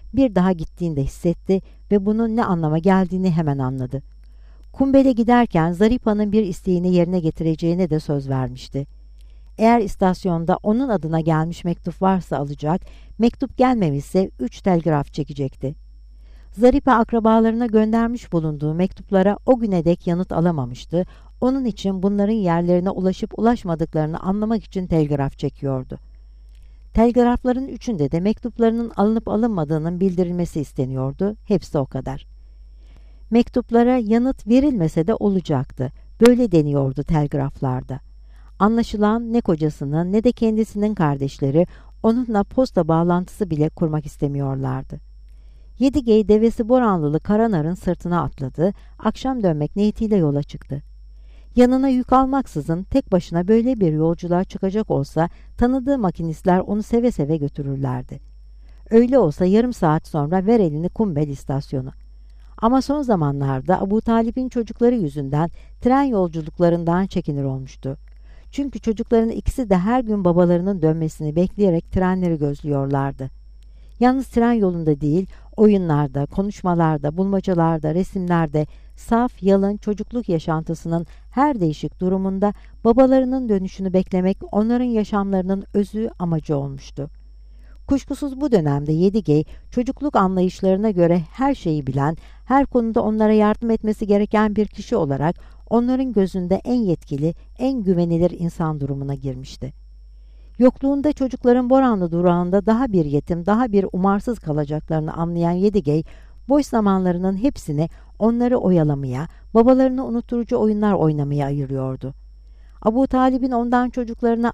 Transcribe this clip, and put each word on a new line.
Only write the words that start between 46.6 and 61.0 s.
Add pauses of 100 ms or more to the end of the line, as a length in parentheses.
Boranlılı
Karanar'ın
sırtına
atladı, (260)
akşam
dönmek
niyetiyle
yola
çıktı. (760)
Yanına
yük
almaksızın
tek
başına
böyle
bir
yolculuğa
çıkacak
olsa (280)
tanıdığı
makinistler
onu
seve
seve
götürürlerdi. (720)
Öyle
olsa
yarım
saat
sonra
ver
elini
Kumbel